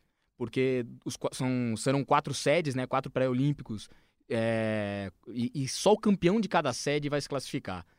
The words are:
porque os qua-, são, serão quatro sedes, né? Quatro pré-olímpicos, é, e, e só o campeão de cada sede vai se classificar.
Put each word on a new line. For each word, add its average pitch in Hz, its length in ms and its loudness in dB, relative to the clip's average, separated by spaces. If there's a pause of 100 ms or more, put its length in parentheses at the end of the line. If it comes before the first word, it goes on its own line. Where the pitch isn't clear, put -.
(360)
porque 127 480 0 (220)
os - 100 -6
qua-, - 160 -4
são, 123 440 0
serão 135 280 0
quatro 143 300 2
sedes, 147 400 2
né? 127 120 -2
Quatro 131 240 -2
pré-olímpicos, 127 800 0 (400)
é, 107 800 0 (180)
e, 117 220 -4 (140)
e 127 40 -4
só - 260 4
o 214 40 4
campeão 202 400 4
de 190 100 0
cada 151 260 2
sede 147 340 0
vai 143 120 0
se - 80 -6
classificar. 117 580 -6 (120)